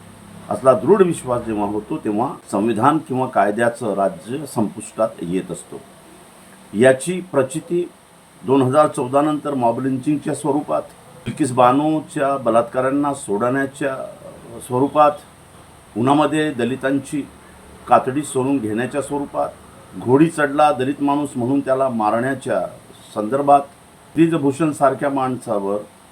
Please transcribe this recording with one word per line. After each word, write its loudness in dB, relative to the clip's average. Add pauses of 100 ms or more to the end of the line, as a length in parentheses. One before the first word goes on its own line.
(500)
असला 4
दृढ 4
विश्वास 0
जेव्हा -2
होतो, -6
तेव्हा -2 (180)
संविधान 2
किंवा -2
कायद्याचं 0
राज्य -4
संपुष्टात -4 (140)
येत -4
असतो. -14 (920)
याची 4 (100)
प्रचिती -2 (560)
दोन 4
हजार 4
चौदा -2
नंतर -2
मॉब 0
लिंचिंगच्या -2
स्वरूपात, -2 (440)
बिल्किस -2
बानोच्या 2
बलात्काऱ्यांना 0
सोडण्याच्या -4 (640)
स्वरूपात, 2 (840)
उन्हामध्ये 2
दलितांची -4 (600)
कातडी 2
सोलून 0
घेण्याच्या -2
स्वरूपात, -4 (500)
घोडी 6
चढला 2
दलित -2
माणूस 0
म्हणून 0
त्याला 0
मारण्याच्या -2 (540)
संदर्भात, 4 (540)
ब्रिजभूषणसारख्या 2
माणसावर -2 (340)